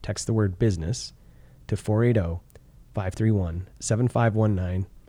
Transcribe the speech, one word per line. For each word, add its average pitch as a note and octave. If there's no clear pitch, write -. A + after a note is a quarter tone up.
Text -
the A2+
word G#2
business F#2+
to G#2+
four G#2+
eight A#2+
oh, F2
five F#2
three A2
one, F2+
seven A#2
five A#2
one G#2+
nine, F#2